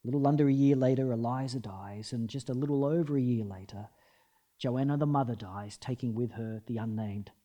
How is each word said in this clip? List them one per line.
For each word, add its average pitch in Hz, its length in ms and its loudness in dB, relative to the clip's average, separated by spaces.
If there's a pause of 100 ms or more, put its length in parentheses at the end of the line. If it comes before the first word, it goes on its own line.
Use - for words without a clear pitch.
A - 40 -8
little 139 200 2
under 147 220 6
a 139 40 6
year 139 240 6
later, 131 360 2
Eliza 123 480 -2
dies. 101 520 -10
And 117 160 -4
just 139 220 -8
a 123 40 -2
little 139 300 0
over 147 320 2
a 131 60 4
year 120 220 2
later, 98 440 -12 (680)
Joanna, 139 400 0
the 147 80 2
mother, 135 280 2
dies, 104 440 -10
taking 123 360 -4
with 117 180 -2
her 110 340 -8
the 117 100 -4
unnamed 107 540 -4 (140)